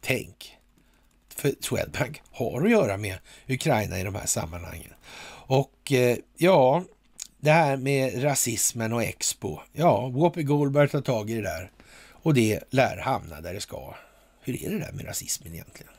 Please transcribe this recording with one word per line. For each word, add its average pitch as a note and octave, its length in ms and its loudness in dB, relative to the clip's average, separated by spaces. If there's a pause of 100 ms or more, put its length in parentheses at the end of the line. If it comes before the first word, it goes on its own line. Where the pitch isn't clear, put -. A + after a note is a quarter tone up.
tänk. - 560 -6 (760)
För - 240 0
Swedbank - 640 -4 (100)
har B2+ 340 -4
att A3+ 60 6
göra B2+ 260 2
med G2+ 200 -6 (300)
Ukraina A2 520 0
i F#2 40 -4
de G2 120 -6
här - 100 -8
sammanhangen. E2+ 680 -6 (540)
Och, - 440 0
eh, B2 260 4 (200)
ja, D#3+ 460 6 (560)
det D3 120 4
här D3+ 260 4
med C3 460 0
rasismen A#2 680 -2
och A#2 100 0
Expo. - 560 -6 (120)
Ja, C3 360 2
Whoopi D#3+ 360 0
Goldberg C#3+ 460 4
tar C#3+ 120 0
tag A2 280 -2
i A#2 60 -2
det A2+ 60 -2
där. F2 300 -8 (520)
Och D#3+ 100 4
det A2 260 4 (100)
lär B2+ 280 2
hamna E2 440 -4
där F2 120 -8
det G#2 80 -8
ska. - 340 -12 (460)
Hur - 220 -6
är - 60 -6
det G#3 100 -4
där - 120 -8
med - 160 -10
rasismen - 460 -8
egentligen? - 460 -18